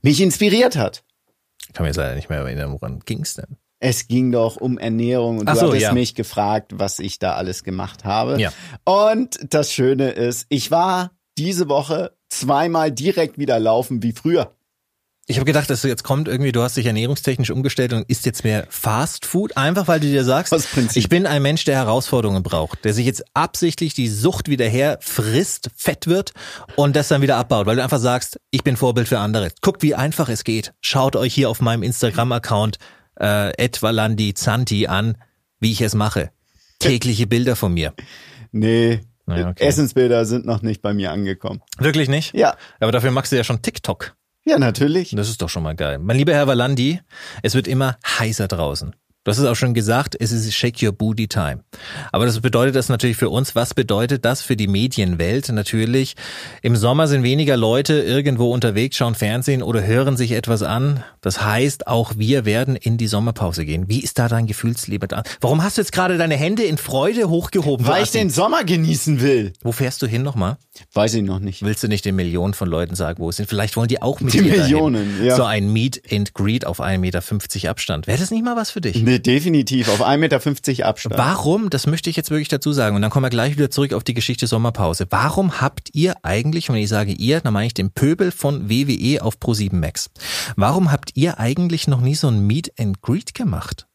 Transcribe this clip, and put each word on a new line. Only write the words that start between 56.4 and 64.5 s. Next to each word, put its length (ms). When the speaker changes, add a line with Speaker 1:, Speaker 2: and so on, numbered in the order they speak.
Speaker 2:
im 120
Sommer 320
sind 140
weniger 340
Leute 460
irgendwo 500
unterwegs, 460
schauen 160
Fernsehen 480
oder 240
hören 320
sich 140
etwas 320
an. 400
Das 220
heißt, 420
auch 320
wir 280
werden 300
in 220
die 80
Sommerpause 580
gehen. 260
Wie 120
ist 160
da 100
dein 200
Gefühlsleben 600